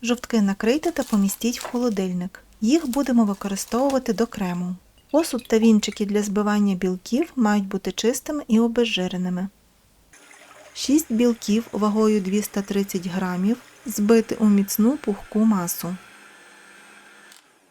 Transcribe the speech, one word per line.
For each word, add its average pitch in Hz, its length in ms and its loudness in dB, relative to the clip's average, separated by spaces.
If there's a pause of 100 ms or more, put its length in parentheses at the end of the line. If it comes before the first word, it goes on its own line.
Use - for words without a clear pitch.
Жовтки 233 400 -2
накрийте 226 480 0
та 285 120 -2
помістіть 208 580 -2
в - 100 -12
холодильник. 185 720 -2 (200)
Їх 285 280 2
будемо 247 360 2
використовувати 233 880 -2
до 226 140 -2
крему. 180 500 -6 (340)
Посуд 285 380 0
та 226 100 2
вінчики 214 480 4
для 202 160 0
збивання 208 520 0
білків 185 640 -2
мають 208 300 2
бути 190 260 -6
чистими 285 560 -4
і 220 120 4
обезжиреними. 185 880 -2 (1300)
Шість - 380 0
білків 226 600 2
вагою 214 480 2
двісті 196 420 -2
тридцять 196 440 -4
грамів 185 500 -2 (300)
збити 220 480 2
у 220 100 0
міцну 208 520 2
пухку - 420 -6
масу. 185 580 0 (1700)